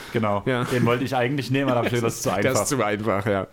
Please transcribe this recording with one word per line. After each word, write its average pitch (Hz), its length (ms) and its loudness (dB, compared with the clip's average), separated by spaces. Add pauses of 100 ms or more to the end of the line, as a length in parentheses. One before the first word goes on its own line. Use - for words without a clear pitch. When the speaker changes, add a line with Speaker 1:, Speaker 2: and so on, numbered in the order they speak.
(120)
Speaker 1:
Genau, 104 340 0
Speaker 2:
Ja. 123 180 0
Speaker 1:
den 127 200 0
wollte 123 200 2
ich 127 100 -4
eigentlich 127 380 0
nehmen, 135 180 0
aber 120 140 2
dafür 120 160 0
das 117 140 0
ist - 100 -10
zu 131 60 0
Speaker 2:
<laughs> 90 40 0
Der 98 60 0
ist 120 80 2
Speaker 1:
einfach. 110 160 2
Speaker 2:
zu 123 200 0
einfach, 104 420 0
ja. 98 260 0